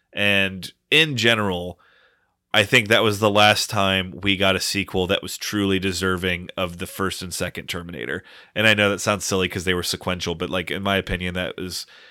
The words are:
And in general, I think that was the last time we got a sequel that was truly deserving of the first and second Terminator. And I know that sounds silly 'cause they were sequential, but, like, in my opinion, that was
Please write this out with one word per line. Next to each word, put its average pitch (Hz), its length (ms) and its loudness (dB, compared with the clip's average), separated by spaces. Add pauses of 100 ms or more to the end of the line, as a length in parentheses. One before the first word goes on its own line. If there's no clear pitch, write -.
(140)
And 98 580 0 (180)
in 151 280 2
general, 101 600 0 (760)
I 107 100 6
think 110 240 4
that 107 160 6
was 104 160 2
the 107 100 6
last 104 400 6
time 95 540 0
we 98 140 2
got 95 180 4
a 90 60 0
sequel 95 460 -2
that 95 140 0
was - 160 -10
truly 98 420 0
deserving 90 760 -2
of 87 220 -4
the 92 100 -10
first - 340 -6
and 90 120 -10
second 87 340 -6
Terminator. 85 560 -8 (320)
And 107 120 4
I 110 60 8
know 104 160 4
that 101 120 -2
sounds 104 240 -2
silly 92 240 0
'cause 87 160 -6
they 92 80 0
were 87 100 -2
sequential, 87 500 -4
but, 85 160 -6
like, 87 220 -4
in 87 100 -6
my 98 140 0
opinion, 90 380 -4
that 90 240 -6
was 90 280 -10 (260)